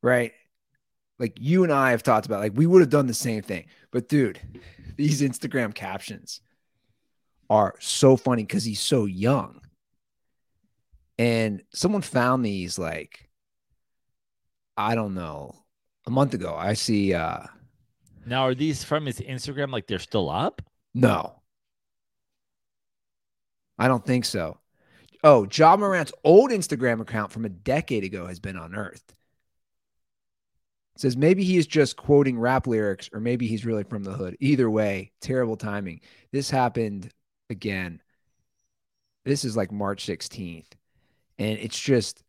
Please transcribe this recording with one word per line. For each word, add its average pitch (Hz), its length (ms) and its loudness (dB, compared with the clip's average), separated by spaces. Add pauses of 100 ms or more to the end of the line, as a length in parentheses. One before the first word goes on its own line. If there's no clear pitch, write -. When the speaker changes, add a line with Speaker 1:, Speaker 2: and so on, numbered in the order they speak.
Speaker 1:
Right? 120 300 2 (840)
Like, 117 200 -6
you 170 240 4
and 165 100 2
I 135 180 4
have 117 120 0
talked 113 240 2
about, 104 140 -4
like, 104 120 -2
we 147 140 4
would 185 140 10
have 135 100 4
done 143 160 4
the 120 60 -2
same 113 280 -4
thing. 92 240 -8 (260)
But, 123 160 -4
dude, 131 320 2 (580)
these 147 240 0
Instagram 123 520 -4
captions - 680 -12 (1080)
are 107 300 2
so - 380 4
funny 120 280 -2
'cause - 200 -4
he's 107 140 -6
so 123 260 0
young. 101 560 -2 (1600)
And 113 460 0 (100)
someone 190 300 -2
found 127 420 0
these, 95 320 -6
like, 80 500 -10 (1500)
I 107 160 0
don't 107 220 -2
know, 76 500 -12 (400)
a 120 60 -6
month 135 240 2
ago. 85 200 -4
I 92 200 -2
see, 101 400 0
uh, 80 320 -4 (800)
Speaker 2:
Now, 127 160 -2
are 131 100 2
these 143 300 -4
from 151 240 -4
his 127 120 -8
Instagram? 135 520 -8
Like, 117 160 -8
they're 98 100 -4
still 87 320 -2
up? 101 320 -4 (320)
Speaker 1:
No. 110 480 0 (2500)
I 120 80 2
don't 123 180 2
think 123 200 0
so. 82 340 -6 (640)
Oh, 135 280 8
Ja 160 240 8
Morant's 190 360 0 (120)
old 208 280 8
Instagram 127 500 -2
account 107 300 -6
from 113 140 -8
a 107 40 -4
decade 110 540 -4
ago 92 240 -8
has 90 120 -14
been 95 180 -10
unearthed. 90 580 -14 (1800)
It - 60 -12
says 127 160 0
maybe 180 260 4
he 185 140 2
is 160 100 2
just 147 280 2
quoting 139 420 4
rap 123 300 0
lyrics 107 460 -2
or 107 60 -8
maybe 120 280 -2
he's 107 180 -4
really 110 180 -4
from 101 200 -10
the 104 100 -10
hood. 92 260 -8
Either 131 300 2
way, 104 520 -2
terrible 127 340 -2
timing. 101 460 -8 (300)
This 135 180 -4
happened 113 600 -2 (380)
again. 92 520 -6 (1200)
This 139 200 -2
is, 107 120 -4
like, 98 140 -2
March 101 340 -6
sixteenth. 85 680 -12 (640)
And 107 200 -2
it's 107 200 -8
just - 500 0